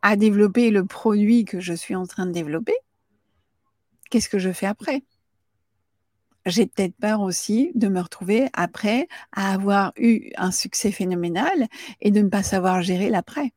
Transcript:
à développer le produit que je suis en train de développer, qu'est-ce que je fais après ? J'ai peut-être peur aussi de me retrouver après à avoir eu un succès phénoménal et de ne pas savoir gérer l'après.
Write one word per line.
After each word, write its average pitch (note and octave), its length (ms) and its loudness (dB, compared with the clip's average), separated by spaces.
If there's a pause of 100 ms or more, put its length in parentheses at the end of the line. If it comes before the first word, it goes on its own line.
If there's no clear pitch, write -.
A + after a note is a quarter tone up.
à G3+ 160 2
développer G#3 540 4
le G3 160 2
produit G#3+ 580 2
que F#3 160 -8
je F3 140 -6
suis - 220 -8
en F#3 100 -6
train F#3 180 -8
de F3+ 80 -4
développer, E3+ 440 -4 (1300)
qu'est-ce A3+ 180 0
que G3+ 100 -2
je F#3 140 -2
fais F#3+ 140 -6
après ? C4 360 -4 (1400)
J'ai F#3 200 2
peut-être F#3+ 300 -4
peur G#3+ 240 -2
aussi G#3+ 540 -2
de A3 140 2
me F#3 120 0
retrouver G#3 540 -2
après A#3+ 520 -2 (260)
à G3 200 -2
avoir G3 440 2
eu A#3 400 2
un F#3 160 -2
succès - 400 -2
phénoménal F#3 720 -2 (340)
et G#3 100 4
de G#3 100 6
ne G3+ 80 4
pas G3 160 0
savoir F#3 360 0
gérer F#3 300 0
l'après. A#3 460 -2